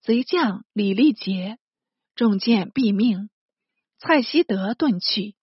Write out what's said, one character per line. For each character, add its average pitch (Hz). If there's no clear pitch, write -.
贼 233
将 254
李 196
立 262
杰 190
中 214
箭 208
毙 226
命， 208
蔡 311
希 311
德 190
遁 240
去 208